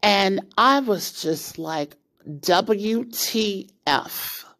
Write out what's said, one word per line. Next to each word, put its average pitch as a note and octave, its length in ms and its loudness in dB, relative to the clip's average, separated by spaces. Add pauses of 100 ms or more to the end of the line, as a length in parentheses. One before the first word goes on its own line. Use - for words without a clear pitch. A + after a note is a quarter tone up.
And G3 380 2 (180)
I C4+ 220 6
was G#3+ 420 -2
just D#3 360 -4
like, D#3+ 380 -6 (440)
"W G#3+ 720 2
T G#3 580 -2 (160)
F." - 580 -4 (160)